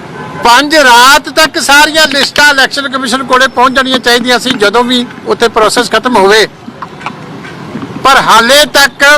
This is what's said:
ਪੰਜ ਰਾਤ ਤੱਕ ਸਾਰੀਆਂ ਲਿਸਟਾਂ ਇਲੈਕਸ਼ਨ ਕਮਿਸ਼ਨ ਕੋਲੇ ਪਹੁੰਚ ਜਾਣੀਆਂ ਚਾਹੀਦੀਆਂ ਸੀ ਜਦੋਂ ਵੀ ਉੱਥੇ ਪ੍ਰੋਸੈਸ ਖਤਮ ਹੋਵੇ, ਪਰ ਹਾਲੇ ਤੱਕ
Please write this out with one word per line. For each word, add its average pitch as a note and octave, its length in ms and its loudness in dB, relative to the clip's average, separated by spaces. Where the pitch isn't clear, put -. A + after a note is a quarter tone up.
ਪੰਜ C4+ 320 2
ਰਾਤ C4+ 600 4
ਤੱਕ D#4+ 260 0
ਸਾਰੀਆਂ D4+ 460 2
ਲਿਸਟਾਂ C#4+ 420 0
ਇਲੈਕਸ਼ਨ C#4 420 -2
ਕਮਿਸ਼ਨ C4 340 -4
ਕੋਲੇ B3+ 220 2
ਪਹੁੰਚ B3 280 0
ਜਾਣੀਆਂ C4 220 -2
ਚਾਹੀਦੀਆਂ A#3+ 400 0
ਸੀ B3 200 -4
ਜਦੋਂ G3+ 260 2
ਵੀ B3 220 -2
ਉੱਥੇ A3+ 220 0
ਪ੍ਰੋਸੈਸ A3 420 0
ਖਤਮ A#3 260 -2
ਹੋਵੇ, G3 300 4
ਪਰ C4 120 4
ਹਾਲੇ A#3 380 4
ਤੱਕ C#4 300 0